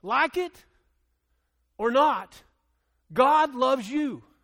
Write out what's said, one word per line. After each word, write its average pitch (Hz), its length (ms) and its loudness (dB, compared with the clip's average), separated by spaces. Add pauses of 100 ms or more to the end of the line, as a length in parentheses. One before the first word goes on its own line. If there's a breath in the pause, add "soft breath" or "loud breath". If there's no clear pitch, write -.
Like 262 340 -2
it 359 300 -8 (1120)
or 226 120 0
not, 247 520 0 (680)
God 285 440 2
loves 254 340 -2
you. 262 340 -6 (200)